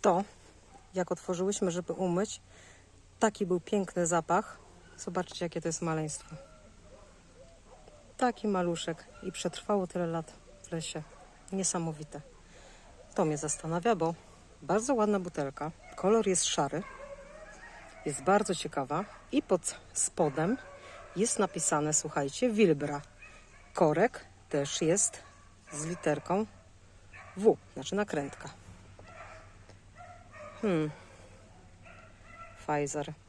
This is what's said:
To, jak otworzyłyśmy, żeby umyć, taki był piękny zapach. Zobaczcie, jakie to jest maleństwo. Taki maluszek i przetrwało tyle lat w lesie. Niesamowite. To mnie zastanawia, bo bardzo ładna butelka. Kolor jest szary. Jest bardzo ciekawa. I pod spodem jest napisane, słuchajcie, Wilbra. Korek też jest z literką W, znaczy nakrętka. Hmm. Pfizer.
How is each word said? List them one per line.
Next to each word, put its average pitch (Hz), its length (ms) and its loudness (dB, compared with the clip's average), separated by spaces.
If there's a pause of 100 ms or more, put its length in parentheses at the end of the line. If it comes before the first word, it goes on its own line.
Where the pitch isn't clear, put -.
To, 190 220 6 (680)
jak 185 180 0
otworzyłyśmy, 185 600 0
żeby 175 220 -4
umyć, 185 480 0 (800)
taki 214 260 4
był 175 140 2
piękny 180 480 0
zapach. 170 520 2 (380)
Zobaczcie, 180 480 -4
jakie 160 160 -4
to 170 60 -4
jest 160 140 -4
maleństwo. 156 540 -4 (1800)
Taki 240 300 2
maluszek 175 580 0 (180)
i 185 80 -6
przetrwało 185 560 -2
tyle 175 200 -2
lat 165 260 -4 (300)
w - 80 -12
lesie. 160 320 -6 (480)
Niesamowite. 165 680 -2 (960)
To 185 100 4
mnie 151 120 2
zastanawia, 165 580 0
bo 165 200 0 (460)
bardzo 220 320 2
ładna 208 260 4
butelka. 151 520 -4 (240)
Kolor 214 320 4
jest 185 180 2
szary. 151 380 0 (1200)
Jest 143 180 -4
bardzo 196 320 4
ciekawa. 151 500 -2 (260)
I 285 100 2
pod - 340 0 (180)
spodem 160 640 2 (580)
jest 214 240 2
napisane, 156 540 2
słuchajcie, 151 560 0
Wilbra. 147 520 4 (720)
Korek 165 520 4 (240)
też 143 320 0
jest 170 380 2 (520)
z 151 140 -8
literką 170 600 0 (920)
W, 208 180 8 (180)
znaczy 135 220 -6
nakrętka. 147 540 -2 (2000)
Hmm. 160 300 0 (1700)
Pfizer. 147 560 -4 (160)